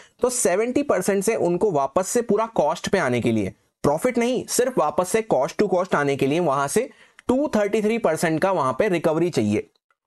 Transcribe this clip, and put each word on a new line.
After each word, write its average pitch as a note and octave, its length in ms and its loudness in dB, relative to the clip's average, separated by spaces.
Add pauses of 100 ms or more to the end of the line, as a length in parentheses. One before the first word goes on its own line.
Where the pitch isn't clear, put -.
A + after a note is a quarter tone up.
(200)
तो B3 100 2
सेवेंटी A#3 520 0
परसेंट G3 420 0
से A3+ 120 0
उनको F3 340 0
वापस D3 380 0
से A#3+ 140 0
पूरा A3 240 0
कॉस्ट D#3+ 420 -2
पे G3 100 2
आने B2 220 0
के A#2 120 0
लिए, G2+ 200 -2 (300)
प्रॉफिट E3 360 0
नहीं, A#3 280 -2
सिर्फ B3 320 0
वापस D#3 300 0
से A3 260 -2
cost C#3 280 0
to F#3+ 120 2
cost F3+ 200 0
आने C#3+ 220 0
के C#3 100 0
लिए D3 140 0
वहां C#3 280 0
से A#3 220 -2 (380)
टू C#4 200 2
थर्टी G#3 340 0
थ्री A3 160 0
परसेंट D#3+ 420 0
का G3 120 0
वहां C#3 200 0
पे G3 160 0
रिकवरी E3 420 0
चाहिए, G#2 400 -2 (360)